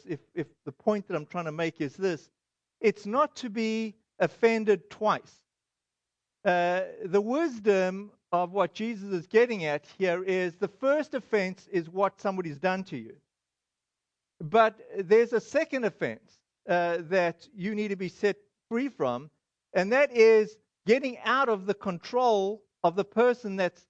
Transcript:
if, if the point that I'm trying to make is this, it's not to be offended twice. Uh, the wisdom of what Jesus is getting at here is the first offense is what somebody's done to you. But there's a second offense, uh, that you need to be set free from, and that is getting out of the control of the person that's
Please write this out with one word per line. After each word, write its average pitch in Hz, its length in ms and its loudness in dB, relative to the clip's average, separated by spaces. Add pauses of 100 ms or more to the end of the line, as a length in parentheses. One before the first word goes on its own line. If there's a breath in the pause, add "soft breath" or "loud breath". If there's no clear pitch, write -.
if, 165 120 -8 (140)
if 156 140 -6 (180)
the 143 60 -12
point 208 360 -4
that 185 80 -6
I'm 151 100 -4
trying 175 200 -8
to 156 60 -6
make 160 300 -4
is 143 140 -6
this, 185 340 -4 (500)
it's 202 260 -2
not 277 320 -2
to 247 120 -10
be 220 460 -4 (240)
offended 214 720 2
twice. - 520 -2 (1040)
Uh, 180 360 2 (240)
the 185 140 2
wisdom 208 920 0 (200)
of 175 200 0
what 185 220 -2
Jesus 208 380 -8
is 175 160 -6
getting 220 380 2
at 147 200 -4 (120)
here 185 260 0
is 185 320 -2
the 196 140 -4
first 285 460 -2
offense 190 560 -4
is 165 180 -2
what 190 320 -2
somebody's 175 380 -4
done 185 260 -2
to 151 120 -12
you. 113 180 -14 (1200)
But 220 400 2 (160)
there's 220 380 4
a 220 80 0
second 277 440 -4
offense, 131 540 -6 (280)
uh, 175 300 0 (120)
that 175 460 -2
you 208 200 -6
need 208 140 -4
to 202 60 -4
be 185 140 -6
set 202 280 -2 (320)
free 247 200 -2
from, 135 400 -4 (440)
and 185 180 0
that 277 200 2
is 220 460 6 (300)
getting 254 360 2
out 254 240 0
of 202 200 -2
the 202 80 -2
control 208 880 -2 (200)
of 170 120 2
the 196 100 -2
person 226 500 0
that's 185 340 -4